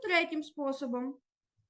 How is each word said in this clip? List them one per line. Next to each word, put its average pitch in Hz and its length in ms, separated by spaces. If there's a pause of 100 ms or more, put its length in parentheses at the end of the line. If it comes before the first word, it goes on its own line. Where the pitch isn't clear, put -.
третім 330 400
способом. 269 760 (500)